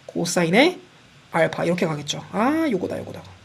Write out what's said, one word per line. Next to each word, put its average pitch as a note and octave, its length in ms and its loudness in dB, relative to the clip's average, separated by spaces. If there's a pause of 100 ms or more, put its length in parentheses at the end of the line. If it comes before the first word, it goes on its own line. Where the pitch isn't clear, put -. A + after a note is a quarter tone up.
코사인의 F3+ 720 2 (540)
알파. D#3+ 320 2
이렇게 F3 220 0
가겠죠. D3+ 440 -6
아, D4 400 0
요거다, - 300 -4
요거다. - 220 -14 (220)